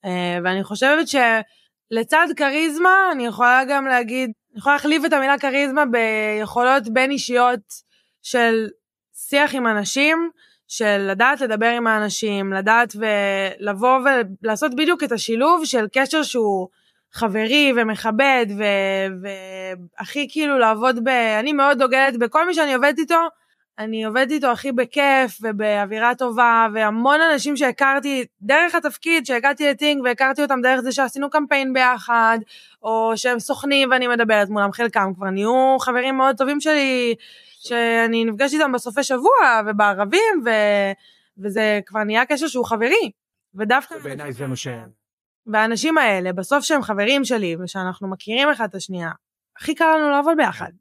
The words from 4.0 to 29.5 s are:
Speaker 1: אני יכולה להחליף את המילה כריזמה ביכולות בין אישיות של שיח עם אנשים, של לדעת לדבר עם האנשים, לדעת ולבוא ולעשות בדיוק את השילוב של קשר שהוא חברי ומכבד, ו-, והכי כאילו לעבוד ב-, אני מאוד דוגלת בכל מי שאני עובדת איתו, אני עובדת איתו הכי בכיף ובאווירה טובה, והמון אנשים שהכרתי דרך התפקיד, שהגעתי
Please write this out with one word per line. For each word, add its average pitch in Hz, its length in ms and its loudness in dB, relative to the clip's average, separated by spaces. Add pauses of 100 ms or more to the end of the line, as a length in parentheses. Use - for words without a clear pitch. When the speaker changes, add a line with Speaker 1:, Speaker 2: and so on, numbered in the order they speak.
Speaker 1:
אני 226 60 -16
יכולה 277 160 2
להחליף 294 300 0
את 330 80 2
המילה 277 260 2
כריזמה 277 480 0
ביכולות 220 1000 0
בין 262 220 0
אישיות 247 500 0 (640)
של 226 460 0 (480)
שיח 285 380 0
עם 247 120 -2
אנשים, 294 640 0 (380)
של 208 300 0 (120)
לדעת 240 300 2
לדבר 220 260 -2
עם 240 200 0
האנשים, 208 680 -2
לדעת 214 440 2
ולבוא 202 1040 0 (440)
ולעשות 226 320 -2
בדיוק 311 300 0
את 240 80 -4
השילוב 277 520 2
של 226 280 -2
קשר 277 300 0
שהוא 202 460 -2 (440)
חברי 233 640 0
ומכבד, 233 680 0 (120)
ו-, 196 720 -2 (680)
והכי 285 320 -6
כאילו 285 280 0
לעבוד 233 460 2
ב-, 233 360 0
אני 285 120 -4
מאוד 277 260 2
דוגלת 262 400 2
בכל 269 280 2
מי 359 80 -2
שאני 294 200 0
עובדת 269 240 2
איתו, 330 220 2 (580)
אני 220 260 -6
עובדת 247 260 0
איתו 285 160 0
הכי 254 260 -2
בכיף 262 680 0
ובאווירה 214 720 0
טובה, 233 600 2
והמון 226 460 2 (120)
אנשים 277 240 -2
שהכרתי 269 680 0 (180)
דרך 311 320 2
התפקיד, 320 520 -2
שהגעתי 277 440 0